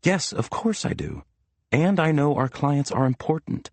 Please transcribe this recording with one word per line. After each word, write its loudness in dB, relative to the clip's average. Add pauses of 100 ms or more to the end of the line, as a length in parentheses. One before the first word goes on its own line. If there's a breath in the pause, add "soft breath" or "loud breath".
Yes, 0
of -2
course -2
I -2
do. -6 (480)
And 4
I 2
know 2
our 2
clients 0
are 2
important. -4